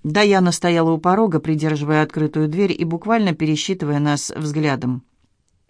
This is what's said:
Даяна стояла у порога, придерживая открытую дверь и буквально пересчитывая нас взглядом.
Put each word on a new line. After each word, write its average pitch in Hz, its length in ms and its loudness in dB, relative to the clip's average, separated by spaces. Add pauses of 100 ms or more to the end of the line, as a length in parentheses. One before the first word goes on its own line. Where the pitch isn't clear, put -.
Даяна 190 480 4
стояла 170 400 2
у 165 60 2
порога, 180 420 2
придерживая 151 640 0
открытую 156 440 -2
дверь 180 300 0
и - 80 -2
буквально 185 480 -2
пересчитывая 156 680 -2
нас 147 340 -2
взглядом. 143 680 -4 (680)